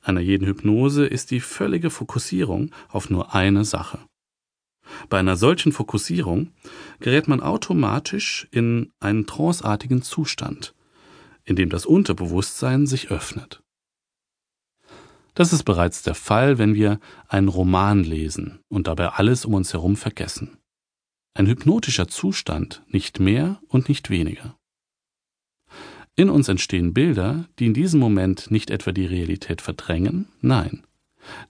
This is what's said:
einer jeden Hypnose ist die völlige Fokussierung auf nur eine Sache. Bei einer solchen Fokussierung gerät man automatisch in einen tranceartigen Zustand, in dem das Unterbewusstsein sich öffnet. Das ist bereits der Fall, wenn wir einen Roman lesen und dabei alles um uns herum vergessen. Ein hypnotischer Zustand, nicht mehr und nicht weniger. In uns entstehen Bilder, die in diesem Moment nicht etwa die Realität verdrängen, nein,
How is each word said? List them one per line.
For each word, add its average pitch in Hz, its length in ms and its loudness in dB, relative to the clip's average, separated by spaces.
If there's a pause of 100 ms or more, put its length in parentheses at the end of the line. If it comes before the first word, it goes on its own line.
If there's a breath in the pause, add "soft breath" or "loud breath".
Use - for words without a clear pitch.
einer 92 180 0
jeden 95 260 0
Hypnose 120 600 2
ist - 260 -6
die 127 80 -2
völlige 175 500 -4
Fokussierung 131 840 -4 (180 loud breath)
auf - 200 -6
nur 92 240 -2
eine 98 300 4
Sache. - 360 -6 (1080 loud breath)
Bei 98 100 2
einer 92 180 2
solchen 151 340 4
Fokussierung 135 800 -2 (480 loud breath)
gerät 139 300 0
man 131 100 2
automatisch 156 1120 -2
in 117 480 0
einen 107 260 0
tranceartigen 127 760 -2
Zustand, - 760 -8 (680 soft breath)
in - 120 -2
dem 87 140 2
das 87 160 -4
Unterbewusstsein 101 1040 0
sich 131 220 -4
öffnet. - 540 -8 (1700 loud breath)
Das 175 200 4
ist 160 100 2
bereits 87 400 2
der - 120 -2
Fall, 127 420 2
wenn 107 180 4
wir 104 240 2 (300 loud breath)
einen 98 180 4
Roman 92 560 4
lesen 80 640 -6
und 95 200 -4
dabei 85 200 0
alles 113 380 2
um 110 80 0
uns 95 180 0
herum 90 240 0
vergessen. - 600 -8 (760)
Ein 101 140 4
hypnotischer 131 640 0
Zustand, - 760 -6
nicht - 340 -2
mehr 135 480 2
und 131 180 0
nicht - 220 -2
weniger. 85 480 -4 (1600 loud breath)
In 190 120 6
uns 147 200 4
entstehen 87 440 0
Bilder, 135 540 0 (100)
die 120 100 0
in 110 60 4
diesem 160 280 2
Moment 95 500 2
nicht 107 180 0
etwa 101 220 -4
die 92 140 -2
Realität 87 560 -4
verdrängen, 123 680 -2 (140)
nein, 123 440 0 (640 loud breath)